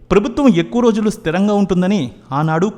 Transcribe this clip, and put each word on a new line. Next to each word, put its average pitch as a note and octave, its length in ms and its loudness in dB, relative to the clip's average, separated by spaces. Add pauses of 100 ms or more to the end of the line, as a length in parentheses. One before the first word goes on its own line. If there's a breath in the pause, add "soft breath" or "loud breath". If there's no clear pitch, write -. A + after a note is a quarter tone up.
ప్రభుత్వం C4 380 2
ఎక్కువ E3+ 340 2
రోజులు A3 280 2
స్థిరంగా G3+ 440 -2
ఉంటుందని F#3 560 0 (220)
ఆనాడు D#3+ 340 0 (120)